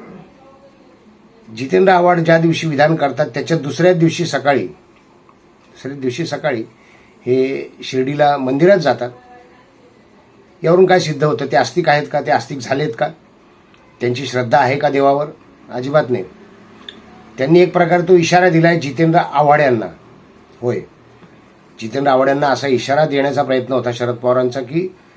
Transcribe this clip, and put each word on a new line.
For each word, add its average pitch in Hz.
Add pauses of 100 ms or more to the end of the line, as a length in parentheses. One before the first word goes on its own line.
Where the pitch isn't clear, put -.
(1600)
जितेंद्र 185
आव्हाड 175
ज्या 165
दिवशी 165
विधान 151
करतात 143
त्याच्या 160
दुसऱ्या 165
दिवशी 165
सकाळी, 127
दुसऱ्या -
दिवशी 131
सकाळी 127 (640)
हे 131 (100)
शिर्डीला 143
मंदिरात 139
जातात. 123 (1500)
यावरून 180
काय 180
सिद्ध 156
होतं? 139
ते 147
आस्तिक 156
आहेत 147
का? 147
ते 139
आस्तिक 135
झालेत 143
का? 151 (920)
त्यांची 123
श्रद्धा 123
आहे 135
का 147
देवावर? 139 (440)
अजिबात 135
नाही. 104 (1120)
त्यांनी 160
एक 175
प्रकारे 175
तो 180
इशारा 180
दिलाय 165
जितेंद्र 160
आव्हाड 147
यांना. 127 (720)
होय, 117 (1000)
जितेंद्र 135
आव्हाड 131
यांना 143
असा 127
इशारा 135
देण्याचा 139
प्रयत्न 127
होता 120
शरद 123
पवारांचा 127
की 160 (220)